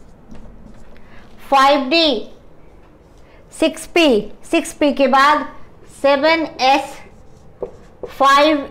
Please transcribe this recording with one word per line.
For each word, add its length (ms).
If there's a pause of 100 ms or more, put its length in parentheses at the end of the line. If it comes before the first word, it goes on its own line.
(1500)
फ़ाइव 380
डी, 400 (1300)
सिक्स 320
पी, 460 (180)
सिक्स 220
पी 200
के 160
बाद 380 (560)
सेवन 440 (160)
एस, 340 (1120)
फ़ाइव 500 (120)